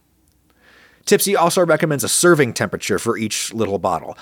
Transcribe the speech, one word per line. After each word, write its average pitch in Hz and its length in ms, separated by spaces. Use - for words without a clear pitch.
Tipsy 202 300
also 170 320
recommends 151 380
a 98 40
serving 151 460
temperature 95 460
for 110 180
each - 340
little 98 280
bottle. 87 420